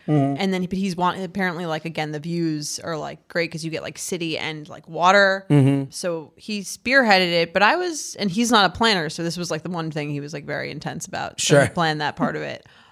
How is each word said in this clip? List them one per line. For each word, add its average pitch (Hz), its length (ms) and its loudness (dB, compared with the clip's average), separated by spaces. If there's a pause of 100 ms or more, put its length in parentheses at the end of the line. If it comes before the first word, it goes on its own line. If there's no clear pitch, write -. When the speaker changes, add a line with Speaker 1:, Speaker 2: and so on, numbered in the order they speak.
Speaker 1:
Mm-hmm. 139 320 4
Speaker 2:
And 190 140 0
then, 185 120 -2
but 185 120 -4
he's 190 180 -2
want-, 180 280 -2
apparently, 180 420 -4
like, 160 200 -4
again, 156 260 -6
the 151 80 -6
views 160 640 -4
are, 165 140 -6
like, 151 320 -10
great 170 220 -2
'cause 156 120 -10
you 160 80 -6
get, 156 100 -6
like, - 160 -10
city 165 400 -4
and, 151 320 -8
like, - 180 -18
water. 190 600 4
Speaker 1:
Mm-hmm. 139 420 6
Speaker 2:
So 165 440 -6
he 208 260 -8
spearheaded 208 680 4
it, 170 220 2
but 190 100 2
I 240 140 6
was, 349 420 -6
and 202 100 -2
he's 226 220 0
not 214 140 8
a 175 120 4
planner, 196 320 2
so 170 140 -6
this 170 140 -4
was, 175 120 -6
like, 156 140 -4
the 170 60 -8
one 160 220 -6
thing 147 200 -4
he 143 80 -4
was, 147 140 -10
like, 143 120 -10
very 143 260 -8
intense 147 360 -10
about. - 320 -8
So - 200 4
he 135 60 6
Speaker 1:
Sure. - 80 0
Speaker 2:
planned 156 280 -2
that 143 140 -4
part 156 200 -4
of 151 60 -8
it. 143 240 -12 (260)